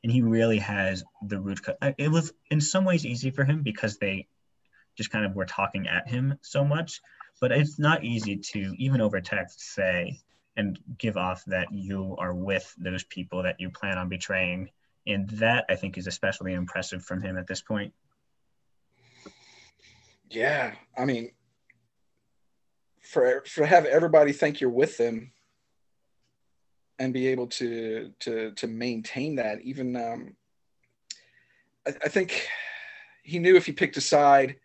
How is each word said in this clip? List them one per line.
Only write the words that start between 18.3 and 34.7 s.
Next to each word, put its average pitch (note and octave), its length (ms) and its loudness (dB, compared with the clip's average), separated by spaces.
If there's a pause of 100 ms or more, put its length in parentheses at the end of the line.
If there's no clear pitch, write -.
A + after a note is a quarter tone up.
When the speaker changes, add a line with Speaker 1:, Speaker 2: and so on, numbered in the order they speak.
Speaker 2:
Yeah, A#2+ 420 0 (240)
I B2+ 80 -2
mean, A#2+ 260 -2 (1700)
for, C3 440 2
for D3+ 200 0
have E3 180 8
everybody D3+ 480 6
think D3 280 0
you're B2+ 100 2
with C3+ 260 2
them A#2 340 -2 (1700)
and C3 140 -2
be B2+ 160 0
able B2 200 0
to, A2+ 720 -6
to, A2 320 -4
to G#2+ 140 -6
maintain A#2+ 680 -4
that, A2 240 -2
even, B2+ 340 -6
um, A#2 420 -6 (1500)
I, C#3 60 -4 (140)
I - 20 2
think - 400 0 (720)
he E3 160 -6
knew F3+ 180 8
if F3+ 100 8
he D#3 60 -4
picked D3+ 260 -2
a - 20 -2
side C#3 640 6